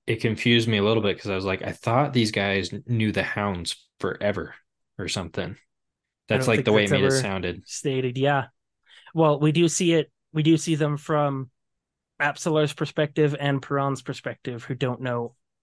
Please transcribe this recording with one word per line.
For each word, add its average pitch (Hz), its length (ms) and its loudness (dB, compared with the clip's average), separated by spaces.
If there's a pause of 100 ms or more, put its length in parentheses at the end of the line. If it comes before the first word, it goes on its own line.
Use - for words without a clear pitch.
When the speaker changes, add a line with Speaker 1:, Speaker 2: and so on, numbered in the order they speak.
Speaker 1:
it 110 140 -2
confused 117 460 2
me 110 120 2
a 98 40 2
little 107 200 2
bit 98 160 0
'cause 107 100 -8
I 98 60 -2
was 95 100 -4
like, 95 160 -2
"I - 120 -8
thought 135 400 0
these 113 180 2
guys 98 420 -2 (140)
knew 110 240 0
the 95 100 -2
hounds 92 540 -4 (240)
forever 92 560 -4 (420)
or 90 100 -6
something." 87 440 -6
Speaker 2:
I 107 40 -14 (720)
Speaker 1:
That's, 131 180 2
Speaker 2:
don't - 0 -
Speaker 1:
like, 113 100 4
Speaker 2:
think - 80 0
Speaker 1:
the 110 80 4
way 107 120 6
it 101 40 0
Speaker 2:
that's - 40 2
Speaker 1:
made 98 100 2
it - 40 4
Speaker 2:
ever 135 140 2
Speaker 1:
sounded. 92 460 -4
Speaker 2:
stated, 131 500 -4
yeah. 139 300 2 (640)
Well, 156 260 4
we 151 120 4
do 170 160 4
see 165 260 2
it. 156 180 0 (220)
We 156 100 0
do 160 140 6
see 160 180 -2
them 147 220 0
from 143 540 -2 (680)
Apsalar's 151 540 0
perspective 147 640 0
and 139 220 0
Perron's 139 400 -2
perspective, 123 640 -10
who 139 120 -6
don't 123 260 -4
know 120 340 -6 (280)